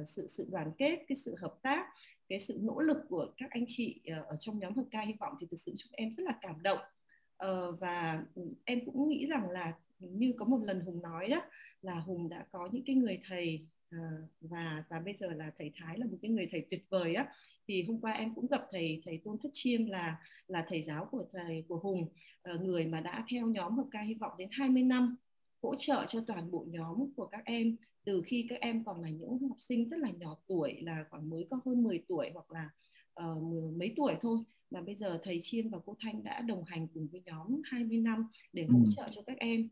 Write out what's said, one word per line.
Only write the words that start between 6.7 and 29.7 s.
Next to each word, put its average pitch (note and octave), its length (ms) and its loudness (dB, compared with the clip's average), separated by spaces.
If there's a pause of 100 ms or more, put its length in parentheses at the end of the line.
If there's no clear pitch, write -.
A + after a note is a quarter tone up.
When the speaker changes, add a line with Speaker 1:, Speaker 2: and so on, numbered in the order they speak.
Speaker 1:
Ờ, F#3 340 0
và, E3+ 520 -2 (120)
ừ, F3+ 60 -8 (240)
em B3 200 2
cũng C#4 220 2
nghĩ C#4 220 2
rằng A3+ 200 2
là F3 240 -2 (260)
như G3+ 380 2
có G#3+ 80 -2
một B3 180 6
lần F#3+ 160 0
Hùng F3 220 -4
nói E3+ 280 -4
đó, D#4+ 120 4 (400)
là F3+ 140 -4
Hùng E3+ 340 -2
đã - 220 -10
có F3+ 200 -6
những B3 140 -2
cái C4+ 100 2
người G#3+ 320 6
thầy, E3 400 -2 (240)
ờ, E3 60 -8 (440)
và, D#3+ 480 -4
và E3 100 -6
bây F#3+ 200 -6
giờ F#3+ 80 -4
là D#3 300 -6
thầy D3+ 180 -6
Thái E3 220 -10
là B3 80 -2
một F#3 160 -4
cái A3 100 0
người F#3+ 200 4
thầy E3+ 180 -4
tuyệt - 200 -4
vời F3 260 4
á. C#4 120 2 (400)
Thì F#3+ 160 2
hôm A3+ 180 -2
qua A3 100 0
em A3 240 -2
cũng B3 120 -2
gặp C4+ 140 4 (100)
thầy, E3 340 0
thầy E3 180 -6
Tôn G#3+ 200 -4
Thất C#4+ 100 -4
Chiêm A#3 320 4
là, E3+ 360 -2 (260)
là E3 200 0
thầy E3 140 0
giáo D#3 300 -4
của A3+ 220 -2
thầy, E3 340 -4
của F3 100 -4
Hùng, F3 320 0 (320)
ờ, F3 160 -6
người F3 280 2
mà D#3+ 160 0
đã A3+ 300 -4
theo A#3+ 160 0
nhóm G#3+ 300 2
hợp C4+ 140 0
ca G#3+ 100 -6
Hy G#3+ 120 -2
vọng G#3+ 240 -4
đến F#3 140 -6
hai C4 180 2
mươi B3+ 140 10
năm, B3+ 320 6 (460)
hỗ A#3 140 0
trợ - 320 4
cho A3+ 200 0
toàn F3 240 -4
bộ F3 180 -2
nhóm E3+ 460 -2
của F#3+ 100 -2
các G#3+ 200 -10
em A#3 300 4 (300)
từ F#3+ 200 4
khi A#3+ 240 2
các A#3+ 120 -4
em A3+ 240 2
còn F3 160 -6
là D#3+ 80 -4
những F#3 300 -2 (100)
học - 100 -4
sinh A#3 300 2